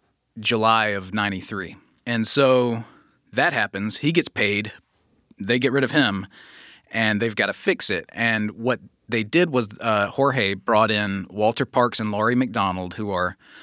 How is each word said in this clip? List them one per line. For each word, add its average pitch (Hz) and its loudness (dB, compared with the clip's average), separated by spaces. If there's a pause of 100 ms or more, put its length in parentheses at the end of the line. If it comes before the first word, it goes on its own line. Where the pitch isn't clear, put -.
(400)
July 110 2
of 98 -6
ninety-three. 98 -4 (320)
And 117 -2
so 123 2 (500)
that 151 2
happens. 104 -4
He 147 0
gets 165 0
paid. 104 -2 (680)
They 110 0
get 131 2
rid 135 2
of 127 -2
him, 104 0 (640)
and 110 0
they've 113 -2
gotta 101 0
fix - -2
it. 87 -4
And 110 0
what 113 -4 (300)
they 113 -2
did 165 2
was, 123 0 (140)
uh, 107 2
Jorge 131 0
brought 110 4
in 101 0
Walter 107 0
Parks 120 2
and 107 -2
Laurie 107 0
McDonald, 98 -2
who 104 -6
are 90 -2 (280)